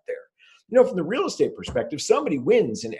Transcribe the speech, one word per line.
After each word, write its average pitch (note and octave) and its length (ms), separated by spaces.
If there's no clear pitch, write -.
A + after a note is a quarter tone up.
there. - 100
You A#3 100
know, B3 80
from B3 100
the F3 60
real B3 240
estate C3+ 300
perspective, A#2 440
somebody A#3+ 380
wins B2+ 460
in A2 160